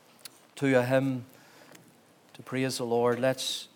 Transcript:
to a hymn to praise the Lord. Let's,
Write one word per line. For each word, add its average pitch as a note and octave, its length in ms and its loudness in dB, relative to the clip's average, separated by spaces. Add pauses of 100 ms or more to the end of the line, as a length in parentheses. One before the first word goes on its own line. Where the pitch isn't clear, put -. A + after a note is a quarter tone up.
(560)
to C3+ 220 4
a B2 40 6
hymn C3 440 0 (1040)
to - 100 -18
praise C3 360 -4
the B2+ 60 -4
Lord. A#2+ 360 2
Let's, - 560 -2